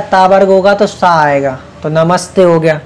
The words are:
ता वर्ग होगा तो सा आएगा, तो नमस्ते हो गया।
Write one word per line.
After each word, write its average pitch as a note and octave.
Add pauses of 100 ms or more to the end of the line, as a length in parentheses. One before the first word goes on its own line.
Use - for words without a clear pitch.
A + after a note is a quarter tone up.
ता F#3+
वर्ग G3
होगा F#3+
तो G3+
सा -
आएगा, C#3 (260)
तो D#3
नमस्ते F3
हो E3+
गया। D#3